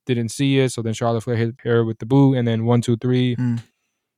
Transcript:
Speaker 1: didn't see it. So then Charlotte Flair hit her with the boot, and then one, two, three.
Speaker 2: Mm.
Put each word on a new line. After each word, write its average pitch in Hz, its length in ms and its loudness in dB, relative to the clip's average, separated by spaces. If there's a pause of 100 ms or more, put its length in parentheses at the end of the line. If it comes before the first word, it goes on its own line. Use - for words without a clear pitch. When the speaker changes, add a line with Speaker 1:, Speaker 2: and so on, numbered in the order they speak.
Speaker 1:
didn't 120 220 -2
see 139 320 0
it. 127 100 2
So - 120 -10
then 110 120 -4
Charlotte 117 280 -2
Flair 120 140 -4
hit 113 260 -2
her 117 220 2
with 113 140 -4
the 113 80 -12
boot, 135 300 4
and 120 100 0
then 113 200 -2
one, 120 160 2
two, 117 160 0
three. 123 380 0
Speaker 2:
Mm. 120 260 -2 (560)